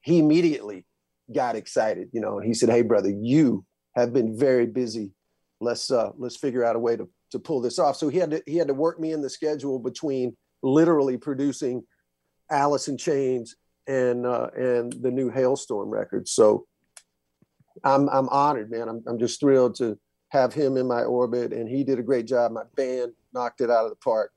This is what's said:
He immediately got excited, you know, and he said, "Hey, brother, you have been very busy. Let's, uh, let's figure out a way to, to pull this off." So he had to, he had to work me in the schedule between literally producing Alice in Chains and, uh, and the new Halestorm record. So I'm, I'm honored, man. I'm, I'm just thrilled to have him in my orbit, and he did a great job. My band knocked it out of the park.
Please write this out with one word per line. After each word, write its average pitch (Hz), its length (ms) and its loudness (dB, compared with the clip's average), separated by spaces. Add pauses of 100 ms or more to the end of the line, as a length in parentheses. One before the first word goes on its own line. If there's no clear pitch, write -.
He 170 160 4
immediately 151 640 2 (480)
got 123 220 -2
excited, 107 580 -2
you 113 80 -4
know, 104 180 -4
and 101 80 -6
he 117 60 0
said, 113 160 2
"Hey, 120 140 6
brother, 104 280 2
you 120 540 2 (300)
have 120 180 2
been 113 240 0
very 127 300 4
busy. 110 460 -6 (480)
Let's, 117 320 -4
uh, 110 260 0
let's 123 180 -10
figure 123 280 -2
out 117 120 0
a 113 40 -2
way 117 160 0
to, 110 120 -10 (220)
to 131 80 -8
pull 139 220 -4
this 120 180 -2
off." 147 180 2
So 156 120 -2
he 180 100 -2
had 156 140 0
to, 156 140 -4
he 147 100 -4
had 160 120 0
to 139 60 0
work 165 240 -2
me 160 140 -4
in 151 100 -4
the 131 80 -6
schedule 143 480 -4
between 127 580 -4 (260)
literally 139 540 4
producing 131 680 -4 (680)
Alice 143 380 0
in 131 100 -6
Chains 131 560 -2 (320)
and, 123 400 0
uh, 120 300 -2
and 120 360 0
the 127 180 -2
new 127 200 -2
Halestorm 127 580 -2
record. 107 400 -4
So 107 380 4 (1160)
I'm, 139 240 4
I'm 135 220 2
honored, 139 420 0
man. 117 160 -6
I'm, 113 180 -10
I'm 117 140 -6
just 117 180 -2
thrilled 131 380 4
to 110 200 -2 (320)
have 127 240 2
him 135 240 0
in 127 100 0
my 120 160 0
orbit, 120 500 -2
and 117 160 -6
he 135 160 -2
did 131 140 0
a 123 40 -6
great 117 240 -2
job. 120 240 0
My 113 140 -10 (120)
band 127 360 -4 (200)
knocked 123 280 -6
it 120 100 2
out 113 140 4
of 110 60 -4
the - 60 -14
park. 110 400 0